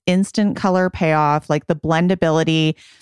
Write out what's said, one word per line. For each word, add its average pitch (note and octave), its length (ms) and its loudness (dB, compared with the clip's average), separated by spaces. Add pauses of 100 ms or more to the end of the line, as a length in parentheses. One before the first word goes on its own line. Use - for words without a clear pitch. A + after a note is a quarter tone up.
instant G3 500 0
color F#3 340 0
payoff, D3+ 580 0
like, D3+ 200 -2
the E3 80 -2
blendability. D#3+ 960 0 (280)